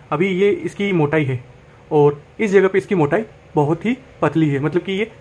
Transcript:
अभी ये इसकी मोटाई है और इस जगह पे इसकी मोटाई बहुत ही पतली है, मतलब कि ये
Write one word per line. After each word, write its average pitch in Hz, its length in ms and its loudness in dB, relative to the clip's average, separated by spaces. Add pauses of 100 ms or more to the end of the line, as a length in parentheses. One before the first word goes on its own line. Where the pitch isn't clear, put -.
(100)
अभी 160 200 0
ये 190 200 2
इसकी 196 420 -4
मोटाई 156 320 0
है 127 180 -6 (480)
और 147 300 2 (200)
इस 214 100 0
जगह 190 180 4
पे 196 100 0
इसकी 190 160 -4
मोटाई 170 300 2 (300)
बहुत 156 320 0
ही 247 100 -2 (260)
पतली 160 260 2
है, 139 120 -2
मतलब 156 220 -2
कि 196 100 -6
ये 208 180 -4 (100)